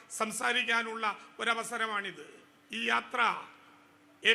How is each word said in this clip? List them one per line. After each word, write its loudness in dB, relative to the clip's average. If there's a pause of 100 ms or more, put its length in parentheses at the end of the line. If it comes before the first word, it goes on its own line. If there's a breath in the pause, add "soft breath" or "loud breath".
(220 loud breath)
സംസാരിക്കാനുള്ള 0 (360 loud breath)
ഒരവസരമാണിത്. -2 (520)
ഈ -4 (120)
യാത്ര 0 (1120)
എ 10